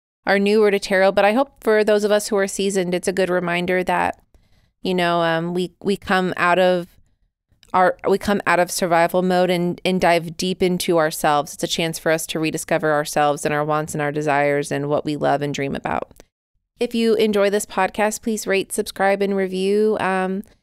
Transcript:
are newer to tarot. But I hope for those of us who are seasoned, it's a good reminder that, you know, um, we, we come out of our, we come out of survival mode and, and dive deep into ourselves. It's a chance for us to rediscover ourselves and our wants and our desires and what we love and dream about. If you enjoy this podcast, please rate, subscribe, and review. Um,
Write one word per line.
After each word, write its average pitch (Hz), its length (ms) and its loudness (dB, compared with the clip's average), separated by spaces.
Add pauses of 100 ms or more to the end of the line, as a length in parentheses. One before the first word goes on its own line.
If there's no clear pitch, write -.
(260)
are 196 140 2
newer 208 320 4
to 202 80 2
tarot. 190 320 2
But 202 140 4
I 208 80 4
hope 269 300 -2
for 214 200 4
those 208 200 2
of 208 80 2
us 208 180 0
who 208 80 0
are 196 100 0
seasoned, 190 480 -2
it's 175 120 -4
a 190 60 2
good 185 160 0
reminder 180 540 0
that, 175 360 -2 (600)
you 185 140 -2
know, 170 260 2
um, 165 320 0
we, 175 260 -4
we 196 160 -2
come 185 420 -2
out 175 200 2
of 180 300 2 (840)
our, 185 260 4 (120)
we 196 80 2
come 202 300 -2
out 175 120 4
of 175 120 0
survival 170 500 2
mode 180 300 2
and, 175 340 -2
and 185 160 0
dive 170 360 0
deep 185 260 -2
into 180 340 2
ourselves. 156 560 0
It's - 100 -12
a 165 40 -2
chance 165 320 -4
for 165 120 0
us 160 160 -2
to - 120 -6
rediscover 156 520 -2
ourselves 147 540 0
and 151 80 -2
our 147 100 0
wants 151 300 -4
and 156 80 -4
our 147 100 -2
desires 143 600 0
and 143 180 -4
what 147 160 -2
we 151 100 -4
love 143 280 0
and 143 100 -4
dream 139 220 -4
about. - 360 -6 (680)
If 240 140 -4
you 226 200 2
enjoy 202 360 2
this 202 180 -2
podcast, 208 560 -2
please 220 220 -4
rate, 190 280 -2
subscribe, 196 480 0
and 196 160 0
review. 196 640 0
Um, 185 420 -2 (200)